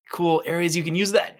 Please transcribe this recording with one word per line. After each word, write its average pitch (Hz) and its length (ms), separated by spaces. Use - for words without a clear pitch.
cool 165 340
areas 170 300
you 170 80
can 160 120
use 196 180
that. - 260